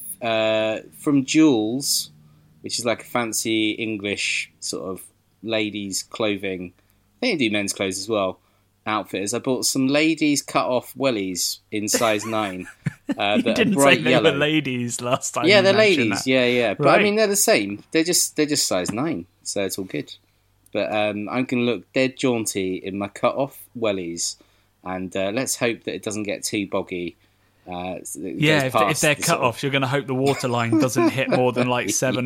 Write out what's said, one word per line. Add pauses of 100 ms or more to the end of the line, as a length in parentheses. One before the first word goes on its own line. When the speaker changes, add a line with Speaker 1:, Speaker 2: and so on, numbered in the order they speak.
(200)
Speaker 1:
uh, (200)
from
Jules, (520)
which
is,
like,
a
fancy
English (100)
sort
of (400)
ladies'
clothing. (460)
I
think
they
do
men's
clothes
as
well. (480)
Outfitters.
I
bought
some
ladies'
cut-off
wellies (140)
in
size
Speaker 2:
<laughs>
Speaker 1:
nine. (500)
Uh,
Speaker 2:
You
Speaker 1:
that
are
Speaker 2:
didn't
Speaker 1:
bright
Speaker 2:
say
they
Speaker 1:
yellow.
Speaker 2:
were
ladies
last
time
Speaker 1:
Yeah,
Speaker 2:
you
Speaker 1:
they're
Speaker 2:
mentioned
Speaker 1:
ladies.
Speaker 2:
that.
Speaker 1:
Yeah,
yeah.
But,
I
Speaker 2:
Right.
Speaker 1:
mean,
they're
the
same.
They're
just,
they're
just
size
nine, (160)
so
it's
all
good. (580)
But,
um,
I'm
gonna
look
dead
jaunty
in
my
cut-off (200)
wellies, (480)
and,
uh,
let's
hope
that
it
doesn't
get
too
boggy. (520)
Uh,
s-,
it
Speaker 2:
Yeah,
Speaker 1:
goes
Speaker 2:
if,
if
Speaker 1:
past
Speaker 2:
they're
Speaker 1:
the
sort
of
Speaker 2:
cut-offs,
you're
gonna
hope
the
water
line
doesn't
hit
more
than,
like,
Speaker 1:
<laughs>
Speaker 2:
seven